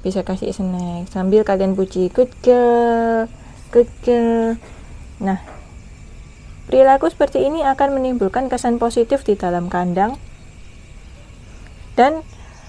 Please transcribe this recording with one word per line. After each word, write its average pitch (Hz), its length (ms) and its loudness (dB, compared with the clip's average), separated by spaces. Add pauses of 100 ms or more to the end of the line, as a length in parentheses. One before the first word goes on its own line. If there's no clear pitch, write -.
bisa 190 240 -4
kasih 190 240 -4
snack 180 560 -6
sambil 196 400 2
kalian 190 320 0
puji, 185 320 -2
"Good 254 320 2
girl, 233 880 4 (400)
good 240 160 4 (160)
girl." 233 560 2 (640)
Nah, 190 160 -2 (1300)
perilaku 269 400 6
seperti 269 400 0
ini 311 160 -2
akan 277 320 2
menimbulkan 247 560 -2
kesan 240 320 0
positif 233 400 0
di 202 160 0
dalam 175 320 -2
kandang 180 480 0 (1800)
dan 302 320 2 (420)